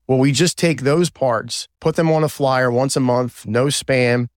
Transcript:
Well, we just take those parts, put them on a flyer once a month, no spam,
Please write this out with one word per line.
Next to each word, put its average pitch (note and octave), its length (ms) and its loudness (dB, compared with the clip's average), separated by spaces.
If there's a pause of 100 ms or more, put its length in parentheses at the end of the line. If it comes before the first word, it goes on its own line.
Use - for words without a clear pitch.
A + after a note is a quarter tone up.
Well, C3 100 2
we C#3 140 4
just D#3+ 260 0
take D#3+ 240 0
those D3+ 280 2
parts, A#2+ 580 -4 (120)
put D#3 160 -2
them E3 140 2
on D#3 140 2
a D3 40 2
flyer C3 420 0
once B2+ 260 0
a C#3+ 40 0
month, B2 460 -2
no A#2+ 200 0
spam, B2 600 0 (100)